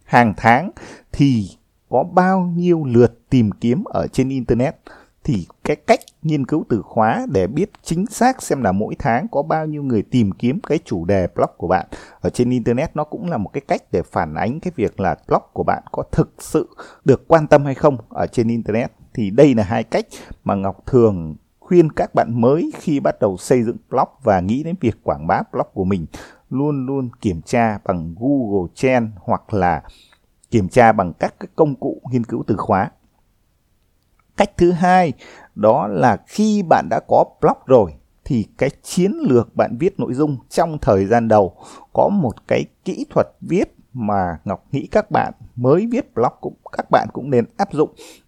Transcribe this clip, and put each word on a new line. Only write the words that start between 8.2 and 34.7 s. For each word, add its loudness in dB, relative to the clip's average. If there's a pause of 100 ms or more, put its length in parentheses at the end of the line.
xem -4
là 2
mỗi -2
tháng -2
có -4
bao -4
nhiêu -8
người 0
tìm 0
kiếm -4
cái -2
chủ -6
đề 0
blog -2
của -8
bạn 0 (340)
ở -2
trên 0
Internet, -2
nó -4
cũng -10
là -6
một -6
cái -6
cách -4 (100)
để 0
phản -4
ánh -4
cái -8
việc -4
là -2 (120)
blog 0 (100)
của -6
bạn -2 (100)
có -6 (100)
thực 0
sự -6 (280)
được 2
quan 4
tâm 6
hay -4
không 2 (120)
ở -4
trên -2
Internet. -2 (220)
Thì -2
đây 6
là 2
hai -2
cách -4 (380)
mà 0
Ngọc -6
thường 2 (240)
khuyên 4
các -4
bạn 0
mới 2
khi -2
bắt -2
đầu 0
xây 0
dựng -4 (140)
blog -2 (140)
và 2
nghĩ -2
đến -6
việc -2
quảng -4
bá 0 (100)
blog -4
của -4
mình, -2 (440)
luôn -4
luôn -4 (120)
kiểm -4
tra 0
bằng -6
Google -2
Trend 0 (100)
hoặc -6
là 0 (680)
kiểm 2
tra 6
bằng 0
các -6
cái -16
công 2
cụ -8
nghiên 0
cứu -8
từ 0
khóa. -2 (1500)
Cách 2
thứ 4